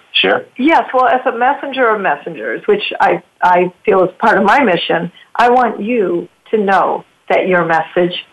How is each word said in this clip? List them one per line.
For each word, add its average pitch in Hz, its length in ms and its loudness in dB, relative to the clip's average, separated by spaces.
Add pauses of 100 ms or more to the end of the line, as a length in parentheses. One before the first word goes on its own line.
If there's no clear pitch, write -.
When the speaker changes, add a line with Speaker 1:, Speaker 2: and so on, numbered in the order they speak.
(140)
Speaker 1:
share? - 320 0 (100)
Speaker 2:
Yes, 330 380 2
well, 254 140 2
as 262 180 2
a - 80 -2
messenger 254 560 -2
of 214 100 0
messengers, 147 680 -6
which 208 340 0
I, 180 200 0 (220)
I 180 300 2 (100)
feel 190 220 2
is 185 120 -2
part 214 200 2
of 208 80 2
my 240 180 4
mission, 170 480 -2 (240)
I 240 140 2
want 247 320 0
you 185 480 -2 (220)
to 220 60 2
know 180 460 0 (240)
that - 220 0
your 175 160 2
message 170 680 -2